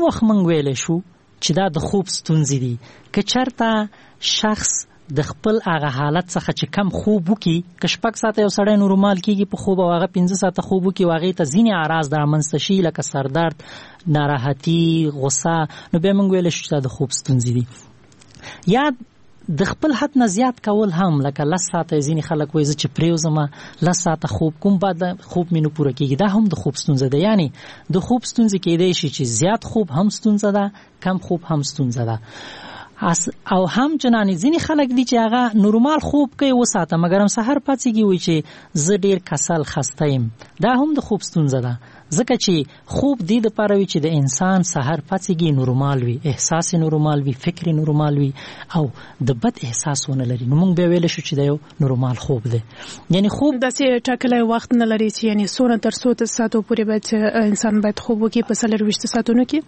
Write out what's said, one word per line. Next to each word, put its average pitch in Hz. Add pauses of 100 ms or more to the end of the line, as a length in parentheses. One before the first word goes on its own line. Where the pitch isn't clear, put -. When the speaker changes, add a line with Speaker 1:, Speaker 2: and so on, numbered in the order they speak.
Speaker 1:
وخت 302
موږ 208
ویلی 147
شو 165 (400)
چې -
دا 185
د 156
خوب 175
ستونزې 143
دي؟ 123 (340)
که 202
چېرته 226 (320)
شخص - (200)
د 147
خپل -
هغه 151
حالت 151
څخه -
چې - (100)
کم 202
خوب 190
وکي، 175 (160)
که 180
شپږ -
ساعته 220
یو 202
سړی 208
نورمال 196
کیږي 196
په 196
خوب 190
او 175
هغه 175
پنځه 180
ساعته 185
خوب 190
وکي 190
او 170
هغې 165
ته 170
ځینې 202
اعراض 156
رامنځته 151
شي، 196
لکه 156
سردرد، 147 (400)
ناراحتي، 151
غصه، 147 (340)
نو 170
بیا 190
موږ 196
ویلی 180
شو -
چې -
دا 147
د 127
خوب 131
ستونزې 123
دي. 123 (1040)
یا 262 (560)
د 160
خپل 311
حد 285
نه 240
زیات 240
کول 208
هم، 165
لکه 143
لس 170
ساعته، 165
ځینې 151
خلک 151
وایي 151
زه 147
چې 147
پرېوځمه، 160 (420)
لس 180
ساعته 160
خوب 156
کوم، 202
بعد 185
د 180
خوب 175
مې 170
نه 151
پوره 143
کیږي، 135
دا 202
هم 220
د 160
خوب 143
ستونزه 135
ده. 139
یعنی 196 (400)
د 180
خوب 240
ستونزې 214
کیدای 170
شي 156
چې 135
زیات 147
خوب 208
هم 208
ستونزه 208
ده، 202 (320)
کم 190
خوب 170 (100)
هم 147
ستونزه 123
ده. 113 (800)
اس-، - (220)
او 185 (100)
هم 269
جنانې 220
ځینې 311
خلک 294
دي 254
چې 240
هغه 226
نورمال 233
خوب 285
کوي 277
اووه 247
ساعته، 170
مګر 175
هم 202
سهار 254
پاڅېږي 240
وایي 185
چې 170 (380)
زه 175
ډېر 190 (120)
کسل 160
خسته -
یم. 127 (300)
دا 220
هم 302
د 277
خوب -
ستونزه 139
ده، 123 (420)
ځکه 247 (100)
چې 185 (320)
خوب 269
دې 208
دپاره 208
وي 196
چې -
د 151
انسان 165
سهار 151 (100)
پاڅېږي 170
نورمال 131
وي، 120
احساس 160
یې 170
نورمال 151
وي، 139
فکر 175
یې 160
نورمال 151
وي 139 (440)
او 156 (440)
د 127
بد 240
احساس 139
ونه 131
لري. 120
نو 139
موږ 185
بیا 175
ویلی 170
شو 160
چې -
دا 139
یو 143 (220)
نورمال 127
خوب 117
دی. 117 (480)
یعنی 196
خوب 269
Speaker 2:
داسې 254
ټاکلی 240 (120)
وخت 226
نه 233
لري 214
چې -
یعنی 208 (100)
څونه 247 (120)
تر -
څو 233
ساعتو 220
پورې 226
باید 214
چې - (340)
انسان 208
باید 208
خوب 220
وکړي 226
په 220
څلېرویشت 214
ساعتونو 233
کې؟ 294